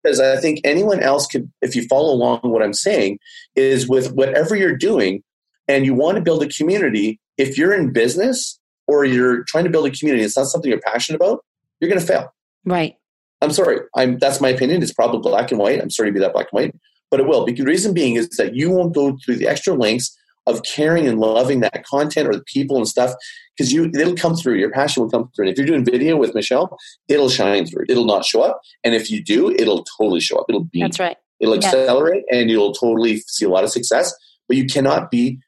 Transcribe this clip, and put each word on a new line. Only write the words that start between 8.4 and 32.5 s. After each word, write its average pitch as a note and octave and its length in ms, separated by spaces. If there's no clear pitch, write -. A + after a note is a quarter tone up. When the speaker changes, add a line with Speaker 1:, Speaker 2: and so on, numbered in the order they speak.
Speaker 1:
or C#3+ 180
you're B2 400
trying E3 180
to F3 80
build D#3 160
a - 40
community, C3+ 320
it's G#2 140
not C3+ 80
something C#3 240
you're A2 120
passionate B2 340
about, F#3+ 240
you're E3 100
gonna F#3 120
fail. - 300
Speaker 2:
Right. F3 300
Speaker 1:
I'm D#3 100
sorry. E3+ 280
I'm, B2+ 240
that's C3+ 200
my C3+ 100
opinion. C3 340
It's - 100
probably - 280
black G2+ 300
and A2 80
white. A2 220
I'm G2 80
sorry G#2+ 200
to G2+ 40
be G2 60
that F#2+ 140
black - 180
and G2+ 100
white, - 140
but C3+ 100
it C3+ 80
will. C#3+ 180
Because B2+ 180
the C#3 80
reason F#3+ 220
being C3+ 220
is A2+ 220
that - 180
you D#3 140
won't F3+ 240
go C#3 320
through A#2+ 120
the G#2+ 100
extra E3 260
lengths B2 420
of A2+ 180
caring D#3 440
and A2 120
loving A#2+ 420
that - 240
content D3 420
or A2 80
the - 80
people C#3 340
and A2 100
stuff, B2+ 260
'cause B2+ 140
you, E3 140
it'll E3 200
come E3+ 200
through. B2 200
Your G2+ 160
passion C3+ 300
will A2+ 80
come A#2+ 260
through. G2 120
And F#2 40
if F2+ 60
you're C#3 80
doing C#3+ 200
video C3 320
with A#2+ 180
Michelle, C3 420
it'll C#3 220
shine G2+ 360
through. - 240
It'll A#2+ 160
not G2+ 200
show A2+ 160
up. - 180
And A#2 100
if A2 160
you G2+ 140
do, A#2 280
it'll G2+ 340
totally G2 220
show - 180
up. - 120
It'll - 160
be, - 160
Speaker 2:
That's E3+ 180
right. F3+ 180
Speaker 1:
it'll A2 160
Speaker 2:
Yes. F#3+ 180
Speaker 1:
accelerate, C3+ 580
and A#2 200